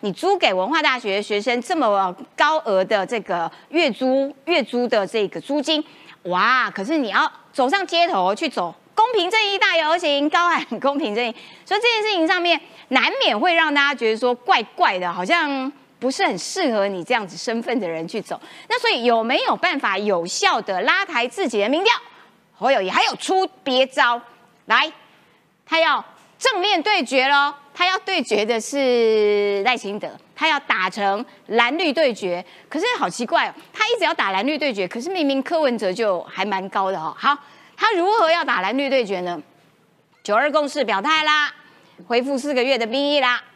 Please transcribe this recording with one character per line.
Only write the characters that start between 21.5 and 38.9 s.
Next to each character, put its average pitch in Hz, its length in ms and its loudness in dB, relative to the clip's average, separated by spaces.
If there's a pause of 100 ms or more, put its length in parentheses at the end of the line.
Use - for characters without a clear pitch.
的 - 80 2
民 302 160 0
调？ 466 80 4 (640)
侯 226 160 0
友 233 100 2
宜 185 80 -2
还 339 160 2
有 330 100 -2
出 381 300 0 (180)
别 262 240 2
招， 240 340 0 (460)
来， 262 220 4 (760)
他 320 140 0
要 294 240 2 (340)
正 466 240 0
面 381 200 0
对 403 220 0
决 262 240 0
咯， 285 260 2 (200)
他 349 120 0
要 381 200 0
对 370 180 0
决 214 220 0
的 226 160 -2
是 214 1000 2
赖 247 120 2
清 208 240 -8
德， 175 80 -10 (280)
他 311 120 -2
要 302 140 2
打 190 280 -2
成 202 360 -2 (220)
蓝 233 300 2
绿 349 140 0
对 262 220 2
决。 180 320 -6 (240)
可 294 100 -6
是 370 60 -2 (120)
好 220 120 -2
奇 233 160 -6
怪 285 220 0
哦， - 60 -8 (200)
他 427 140 -2
一 466 100 0
直 359 80 0
要 311 80 2
打 220 180 -2
蓝 190 140 0
绿 302 120 -2
对 294 140 -2
决， 196 160 -4
可 233 140 -10
是 294 80 -8
明 359 160 -2
明 269 160 0
柯 320 180 -2
文 262 180 2
哲 190 140 -2
就 196 300 0
还 - 240 -6
蛮 190 240 -4
高 196 220 0
的 190 60 -4
哦。 156 200 -6
好， 285 200 0 (380)
他 440 180 0
如 359 200 2
何 381 160 4
要 339 160 2
打 285 160 0
蓝 208 160 0
绿 285 100 0
对 262 160 2